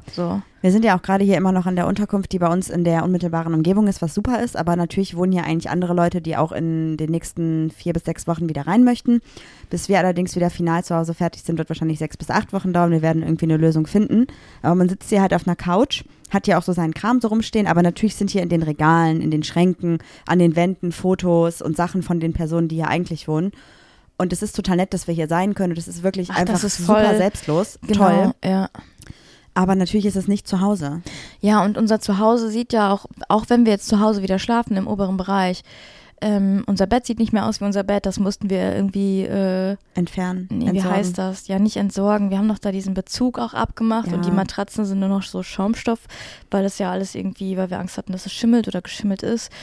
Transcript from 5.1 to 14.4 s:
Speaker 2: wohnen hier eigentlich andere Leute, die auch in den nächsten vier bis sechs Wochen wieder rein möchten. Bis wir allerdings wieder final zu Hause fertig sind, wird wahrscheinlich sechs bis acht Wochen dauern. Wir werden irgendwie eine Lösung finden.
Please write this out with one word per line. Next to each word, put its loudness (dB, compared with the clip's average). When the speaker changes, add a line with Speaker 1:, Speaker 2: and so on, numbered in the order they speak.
Speaker 2:
wohnen 2
hier 0
eigentlich -2
andere -2
Leute, 2
die -6
auch 0
in -2
den -4
nächsten -2
vier -4
bis -2
sechs -6
Wochen -2
wieder -6
rein 6
möchten. 2
Bis -4
wir 4
allerdings 2
wieder 2
final -2
zu -6
Hause -2
fertig -4
sind, -2
wird -4
wahrscheinlich -2
sechs -6
bis -8
acht -2
Wochen -2
dauern. 4
Wir 4
werden 2
irgendwie 0
eine 4
Lösung 2
finden. 2